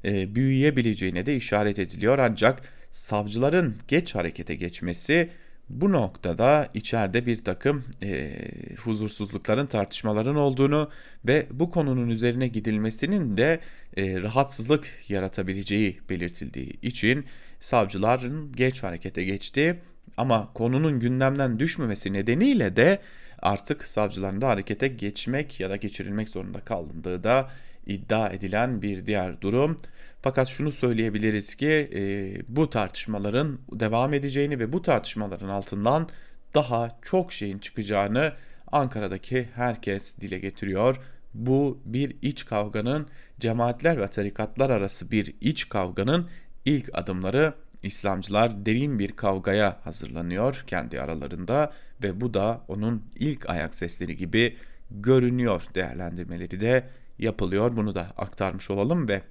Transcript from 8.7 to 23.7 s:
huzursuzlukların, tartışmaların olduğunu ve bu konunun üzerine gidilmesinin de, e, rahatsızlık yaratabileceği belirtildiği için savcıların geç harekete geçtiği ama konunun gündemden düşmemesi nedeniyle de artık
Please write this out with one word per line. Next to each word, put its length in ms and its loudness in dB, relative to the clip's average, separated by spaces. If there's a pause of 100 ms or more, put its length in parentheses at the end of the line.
huzursuzlukların, 800 -2
tartışmaların 720 0
olduğunu 540 4 (340)
ve 260 4
bu 200 0
konunun 380 2
üzerine 400 2
gidilmesinin 880 0
de, 240 4 (360)
e, 260 0
rahatsızlık 680 2 (200)
yaratabileceği 880 0 (120)
belirtildiği 720 -6
için 440 2 (340)
savcıların 920 0
geç 300 0
harekete 420 -4
geçtiği 500 0 (420)
ama 380 2
konunun 460 2
gündemden 580 2
düşmemesi 540 0
nedeniyle 640 4
de 240 8 (380)
artık 460 0